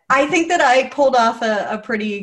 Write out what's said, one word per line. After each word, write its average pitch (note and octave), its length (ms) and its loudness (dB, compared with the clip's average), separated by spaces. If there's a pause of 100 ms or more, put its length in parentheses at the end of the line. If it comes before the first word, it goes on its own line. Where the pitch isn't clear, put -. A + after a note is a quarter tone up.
(100)
I C#4 160 4
think E4 220 0
that F4 120 0
I C4 280 2
pulled C4+ 280 2
off A#3+ 260 0
a, G#3 280 -2
a G#3+ 80 -6
pretty G#3+ 440 -6